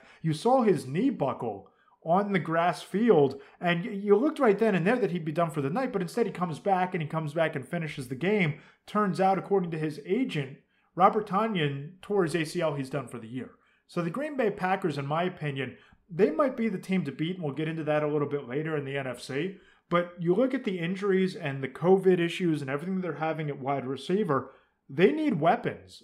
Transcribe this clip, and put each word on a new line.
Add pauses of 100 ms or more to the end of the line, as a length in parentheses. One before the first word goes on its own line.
(220)
you
saw
his
knee
buckle (360)
on
the
grass
field, (200)
and
y-,
you
looked
right
then
and
there
that
he'd
be
done
for
the
night,
but
instead
he
comes
back,
and
he
comes
back
and
finishes
the
game. (260)
Turns
out,
according
to
his
agent, (380)
Robert
Tonyan (100)
tore
his
A
C
L.
He's
done
for
the
year. (340)
So
the
Green
Bay
Packers,
in
my
opinion, (340)
they
might
be
the
team
to
beat,
and
we'll
get
into
that
a
little
bit
later
in
the
N
F
C. (300)
But
you
look
at
the
injuries
and
the
covid
issues
and
everything
they're
having
at
wide
receiver, (360)
they
need
weapons.